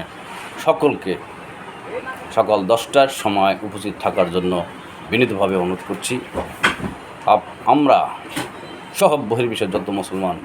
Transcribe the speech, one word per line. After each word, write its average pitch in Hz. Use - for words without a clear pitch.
সকলকে 147
সকাল 107
দশটার -
সময় 98
উপস্থিত 101
থাকার 92
জন্য 90
বিনীতভাবে 101
অনুরোধ 90
করছি। 101
আপ-, 104
আমরা 123
সহ 156
বহির্বিশ্বের 113
যত 98
মুসলমান 95